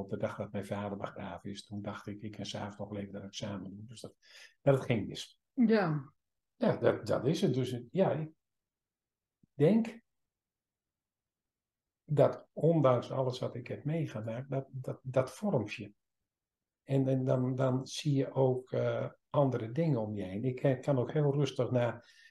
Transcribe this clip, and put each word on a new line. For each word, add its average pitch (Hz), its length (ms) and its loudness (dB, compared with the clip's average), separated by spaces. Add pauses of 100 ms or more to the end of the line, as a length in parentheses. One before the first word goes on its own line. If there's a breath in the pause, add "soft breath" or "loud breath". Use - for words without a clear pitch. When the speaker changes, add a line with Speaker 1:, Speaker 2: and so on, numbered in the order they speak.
Speaker 1:
op 95 80 -10
de 107 80 -6
dag 104 200 -4
dat 98 140 -8
mijn 101 140 -6
vader 101 320 -6
begraven - 520 -10
is. 101 160 -12
Toen 104 160 -10
dacht 101 260 -10
ik, 101 140 -10
ik 107 100 -10
kan 98 140 -10
's - 100 -10
avonds 101 220 -8
nog 101 240 -10
even 95 120 -10
dat 101 100 -12
examen 98 460 -10
doen. 104 180 -14
Dus 110 140 -18
dat, - 120 -14 (480 loud breath)
maar 139 120 6
dat 131 120 0
ging 110 220 0
mis. - 320 -12 (140)
Speaker 2:
Ja. 190 580 4 (440)
Speaker 1:
Ja, - 220 2
dat, - 300 2
dat 107 180 0
is 160 160 2
het. 160 120 4
Dus, 123 260 -2 (120)
ja, 160 200 2
ik 156 180 -4 (1200)
denk 202 460 4 (2000)
dat 135 500 2
ondanks 131 580 4
alles 127 280 -2
wat 120 160 -4
ik 123 120 -10
heb 110 160 -8
meegemaakt, 135 640 -4
dat, 135 220 -2
dat, 127 320 -8
dat 131 280 0
vormt 147 420 -2
je. - 180 -12 (920)
En, 135 240 2
en 131 180 2
dan, 131 300 2
dan 131 320 0
zie - 280 -2
je 135 160 2
ook, 127 400 2
eh, 120 380 0 (200)
andere 127 420 2
dingen 143 300 2
om 107 140 -4
je 98 80 -4
heen. 95 200 -6
Ik, 127 200 -2
eh, 131 160 4
kan 139 200 0
ook 117 120 -2
heel 147 220 2
rustig 131 380 0
naar 120 420 -2 (180 soft breath)